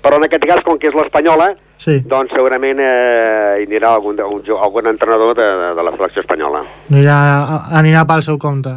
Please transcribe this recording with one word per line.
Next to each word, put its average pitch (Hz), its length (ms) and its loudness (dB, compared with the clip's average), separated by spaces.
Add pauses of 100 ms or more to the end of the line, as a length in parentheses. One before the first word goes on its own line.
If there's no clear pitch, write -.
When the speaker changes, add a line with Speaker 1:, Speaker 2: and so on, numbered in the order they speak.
Speaker 1:
Però 143 160 4
en 156 80 2
aquest 156 240 0
cas, 135 160 2
com 165 160 0
que 156 80 0
és 135 80 -8
l'espanyola, 170 540 2 (260)
Speaker 2:
Sí. 147 220 0 (100)
Speaker 1:
doncs 131 240 -2
segurament, 131 460 0
eh, 113 800 0
hi 101 80 -6
anirà 110 240 2
algun, 104 240 -2
un 101 240 -6
jo-, 104 180 0
algun 107 280 0
entrenador 113 480 0
de, 117 100 2
de, 87 300 -2
de 85 60 -4
la 85 120 -2
selecció 92 320 -4
espanyola. 73 380 -4 (260)
Speaker 2:
Anirà, 143 800 2
anirà 156 340 4
pel 160 180 0
seu 156 140 -4
compte. 135 400 -6